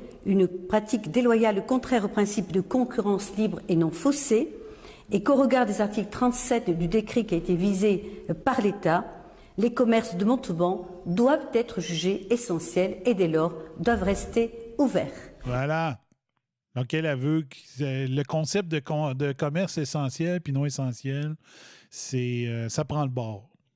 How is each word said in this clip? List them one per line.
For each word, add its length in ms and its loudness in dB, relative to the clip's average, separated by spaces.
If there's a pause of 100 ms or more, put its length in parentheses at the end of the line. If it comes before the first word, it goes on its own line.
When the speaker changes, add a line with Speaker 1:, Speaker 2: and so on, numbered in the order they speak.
(260)
Speaker 1:
une 220 4
pratique 640 -2
déloyale 540 4
contraire 400 0
au 20 0
principe 420 0
de 120 2
concurrence 760 0
libre 320 0
et 80 4
non 160 4
faussée, 560 2 (640)
et 100 2
qu'au 140 4
regard 300 4
des 140 -2
articles 300 0
trente-sept 680 0
du 120 0
décret 380 0
qui 80 -2
a 40 4
été 160 0
visé 720 0 (200)
par 180 2
l'État, 420 2 (540)
les 140 2
commerces 440 2
de 80 0
Montauban 640 0 (180)
doivent 460 2
être 280 0
jugés 520 -2
essentiels 720 0
et 100 4
dès 140 2
lors 240 2 (260)
doivent 240 2
rester 480 0 (280)
ouverts. 340 2 (320)
Speaker 2:
Voilà. 560 -2 (760)
Donc, 200 -4
elle, 100 2
elle 140 0
veut 240 2
que 140 -12 (100)
c'est, 420 -4
le 160 0
concept 440 -2
de 120 -2
con-, 340 -2
de 180 -2
commerce 460 -2
essentiel 640 -2
puis 140 -4
non 100 2
essentiel, 720 -4 (560)
c'est, 580 -4
euh, 220 -4
ça 140 0
prend 200 -2
le 60 -2
bord. 380 -6 (280)